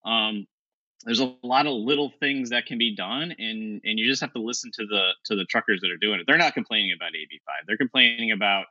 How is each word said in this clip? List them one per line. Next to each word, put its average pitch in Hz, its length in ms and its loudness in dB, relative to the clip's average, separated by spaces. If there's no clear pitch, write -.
Um, 110 400 -2
there's 117 160 0
a 127 120 0
lot 131 220 4
of 147 60 0
little 131 480 0
things 135 300 -2
that 120 160 0
can 120 120 -8
be 113 160 0
done, 123 460 -6
and, 110 460 -6
and 107 120 0
you 110 80 0
just 131 140 2
have 139 140 -6
to 120 80 -4
listen 120 320 -6
to 110 120 -6
the, 98 260 0
to 107 100 0
the 92 80 -2
truckers 107 340 0
that 92 120 -2
are 87 60 -6
doing 104 220 0
it. 85 80 -8
They're 147 100 6
not 160 160 4
complaining 107 400 -2
about 85 180 -6
A 78 180 -8
B 76 160 -20
five. 73 200 -8
They're 104 120 -2
complaining 117 560 4
about 98 380 2